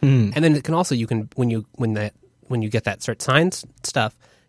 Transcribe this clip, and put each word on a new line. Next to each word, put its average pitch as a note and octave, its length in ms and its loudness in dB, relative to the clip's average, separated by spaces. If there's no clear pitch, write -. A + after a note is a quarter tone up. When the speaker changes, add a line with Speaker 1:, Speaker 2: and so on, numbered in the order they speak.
Speaker 1:
Hmm. B2+ 340 4
Speaker 2:
And D3+ 80 0
then D#3 140 4
it C3+ 80 -6
can D#3 80 -2
also, E3 220 0
you A2+ 120 -2
can, A2+ 280 -2
when B2 160 0
you, A2 220 -2
when A2+ 220 -2
that, G#2+ 200 -4
when A#2+ 140 -2
you G#2+ 80 -4
get A2 140 -2
that F#2 160 -4
cert A#2 200 -8
signed D#3+ 320 2
s-, - 140 -14
stuff, A2 340 -4